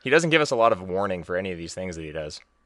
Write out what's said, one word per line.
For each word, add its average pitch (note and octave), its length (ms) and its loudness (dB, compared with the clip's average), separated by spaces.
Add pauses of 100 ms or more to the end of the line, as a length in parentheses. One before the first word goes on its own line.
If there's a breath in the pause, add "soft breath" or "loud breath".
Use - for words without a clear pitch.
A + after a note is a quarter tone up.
He C3 80 -6
doesn't E3 220 4
give D#3+ 100 6
us D3 80 0
a C3+ 60 0
lot A2+ 160 6
of F#2 100 0
warning F#2 420 -2
for F2 140 -4
any F#2+ 140 -2
of E2+ 80 -8
these E2+ 160 -12
things F#2 200 -8
that E2 60 -10
he D#2 100 -10
does. D2+ 300 -10 (240)